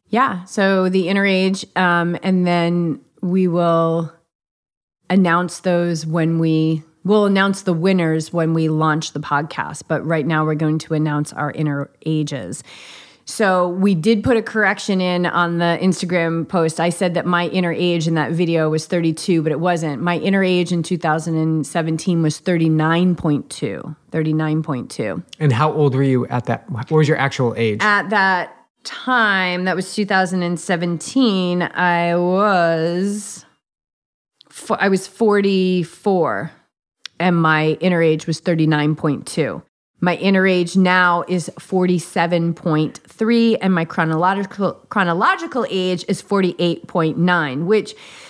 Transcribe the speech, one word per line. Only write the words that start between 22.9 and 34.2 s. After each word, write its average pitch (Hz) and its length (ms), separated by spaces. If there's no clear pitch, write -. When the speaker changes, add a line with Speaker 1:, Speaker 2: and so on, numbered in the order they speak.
Speaker 1:
point 147 340
two. 110 460
Thirty-nine 156 520
point 131 260
two. 107 340
Speaker 2:
And 147 140
how 151 180
old 147 240
were 135 80
you 127 240
at 123 200
that? - 240
What 117 200
was 156 160
your 156 100
actual 127 380
age? 110 260
Speaker 1:
At 202 280
that 190 480
time, 190 840
that 185 100
was 185 200
two 208 100
thousand 185 360
and 175 180
seventeen, 180 1040
I 170 560
was 180 1300